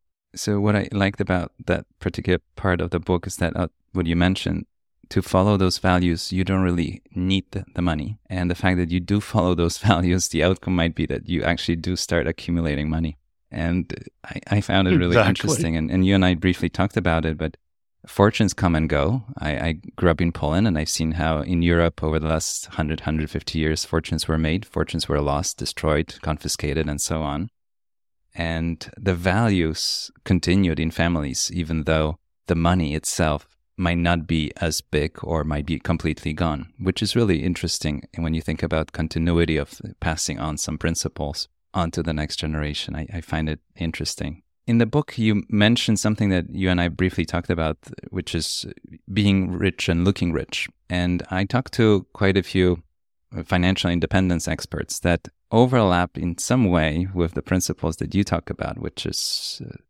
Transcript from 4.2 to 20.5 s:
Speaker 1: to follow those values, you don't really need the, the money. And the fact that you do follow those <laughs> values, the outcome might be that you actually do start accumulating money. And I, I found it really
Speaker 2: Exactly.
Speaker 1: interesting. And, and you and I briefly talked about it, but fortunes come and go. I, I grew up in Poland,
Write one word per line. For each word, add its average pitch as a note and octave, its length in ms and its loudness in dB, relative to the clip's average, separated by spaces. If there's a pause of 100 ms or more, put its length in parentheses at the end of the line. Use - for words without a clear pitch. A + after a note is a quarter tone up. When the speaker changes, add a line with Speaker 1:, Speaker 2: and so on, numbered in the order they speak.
Speaker 1:
to G2 120 0
follow G2 340 4
those F#2 220 2
values, F2+ 560 2
you F#2 100 2
don't F#2 200 2
really F2 380 0 (140)
need F#2 360 0
the, F#2+ 120 -6 (120)
the F2+ 60 -2
money. E2+ 380 -2 (100)
And F2+ 220 0
the F2 40 0
fact F#2 220 2
that F2 140 0
you F2+ 80 2
do G2+ 220 0
follow F2+ 340 2
those E2+ 220 0
<laughs> - 120 0
values, F2+ 380 4
the D#2 160 0
outcome F#2 320 0
might E2+ 200 0
be D#2+ 100 -2
that - 240 -6
you F2 140 -2
actually E2+ 340 0
do F2 180 -4
start - 320 0
accumulating D#2+ 600 -2
money. D#2+ 280 -2 (320)
And E2+ 440 -2 (320)
I, - 220 -10
I G#2 120 2
found F#2+ 300 2
it F#2 80 6
really F2 180 4
Speaker 2:
Exactly. G2+ 140 6
Speaker 1:
interesting. F2+ 480 0
And, D#2 120 -2
and F#2 160 4
you G2 80 4
and F#2+ 120 6
I F#2 100 4
briefly F2+ 320 0
talked F#2+ 300 -2
about E2 260 2
it, D#2 140 -2
but D#2 180 -4 (500)
fortunes - 480 4
come E2+ 220 2
and D#2 140 2
go. D#2 340 2 (140)
I, D2+ 140 -4
I D#2+ 220 -2 (220)
grew F2+ 140 4
up D#2 100 2
in E2+ 140 2
Poland, E2 340 2